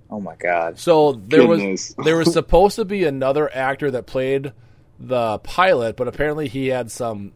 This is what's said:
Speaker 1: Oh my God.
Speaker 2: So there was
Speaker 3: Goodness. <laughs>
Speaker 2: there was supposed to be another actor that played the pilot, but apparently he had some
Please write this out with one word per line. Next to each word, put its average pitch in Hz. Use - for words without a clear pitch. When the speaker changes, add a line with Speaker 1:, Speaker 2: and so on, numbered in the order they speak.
Speaker 1:
Oh 107
my 82
God. 85
Speaker 2:
So 151
there 120
was 104
Speaker 3:
Goodness. 95
<laughs> 139
Speaker 2:
there 160
was 165
supposed 175
to 220
be 190
another 139
actor 135
that 120
played 135
the 120
pilot, 147
but -
apparently 151
he 131
had 123
some 107